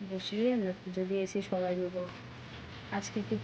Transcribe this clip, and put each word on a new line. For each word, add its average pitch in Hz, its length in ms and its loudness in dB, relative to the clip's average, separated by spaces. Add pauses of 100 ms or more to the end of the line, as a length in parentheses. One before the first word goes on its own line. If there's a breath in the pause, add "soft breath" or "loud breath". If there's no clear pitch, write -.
বসিয়ে 208 440 0
আমরা 196 260 4
পুজো 185 260 -2
দিয়েছি 190 360 2
সবাই 185 340 2
মিলে। 180 280 0 (880)
আজকে 202 300 -2
খুব 202 220 0